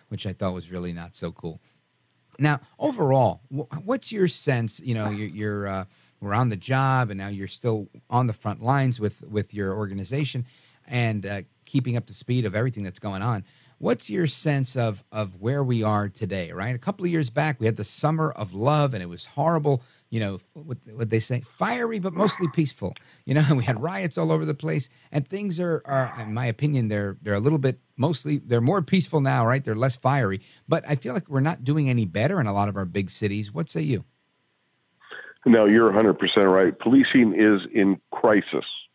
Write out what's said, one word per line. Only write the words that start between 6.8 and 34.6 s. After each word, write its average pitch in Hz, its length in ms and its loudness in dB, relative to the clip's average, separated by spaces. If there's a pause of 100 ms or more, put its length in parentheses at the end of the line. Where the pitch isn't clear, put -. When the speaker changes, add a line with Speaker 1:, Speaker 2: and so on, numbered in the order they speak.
Speaker 1:
and 101 80 -6
now 95 120 -8
you're 98 180 -8
still 107 400 -4 (220)
on 123 180 2
the 110 60 -2
front 107 280 -6
lines 127 380 0
with, 104 300 -4
with 104 240 -4
your 98 240 -4
organization 113 680 -6 (400)
and, 113 400 -2
uh, 98 160 -8 (220)
keeping 127 320 -2
up 117 120 -4
to 101 60 -18
speed 123 320 -2
of 92 100 -4
everything 110 280 -2
that's 90 160 -10
going 98 220 -6
on. 110 240 -4 (320)
What's - 320 -2
your 190 180 0
sense 139 500 -2
of, 113 340 -2
of 95 300 -8
where 135 200 -2
we 120 220 0
are 104 240 2
today, 92 460 -6
right? 101 200 -4
A 123 40 -6
couple 190 280 -6
of 180 60 2
years 156 180 0
back, 147 300 0
we 110 60 0
had 113 100 2
the - 80 -8
Summer 160 480 -2
of 98 220 -8
Love, 139 400 2
and 92 100 -6
it 87 40 -8
was 85 180 -12
horrible. 147 580 0 (260)
You 110 120 -2
know, 98 180 -2 (140)
what, 151 240 -12 (160)
what 110 160 -6
they 113 100 2
say, 120 220 -4
fiery, 226 580 -4
but 180 140 -4
mostly 185 340 0
peaceful. 135 460 -2 (320)
You 135 80 0
know, 151 160 6
<laughs> 151 60 6
we 123 100 2
had 113 160 0
riots 180 360 -4
all 160 140 2
over 156 140 2
the 151 80 -2
place, 156 340 -4 (240)
and 147 160 -2
things 196 320 -6
are, 170 240 -2
are, 131 380 -2
in 107 120 -8
my 123 120 -2
opinion, 127 420 0
they're, 101 340 -2
they're 104 120 -2
a 101 80 2
little 147 180 2
bit, 131 200 0 (180)
mostly, 147 400 0
they're 117 240 0
more 175 200 2
peaceful 160 380 2
now, 135 260 2
right? 127 160 2
They're 113 140 -4
less 123 220 0
fiery, 127 420 0 (300)
but 160 180 0
I 147 80 0
feel 233 180 -6
like 208 140 -4
we're 135 140 0
not 151 240 -2
doing 143 240 2
any 120 160 2
better 117 340 0
in 120 80 2
a 101 60 0
lot 101 160 2
of 98 80 -4
our 98 80 -4
big 92 240 -4
cities. 104 440 -4
What 160 160 -6
say 165 120 -6
you? 131 240 -2 (1400)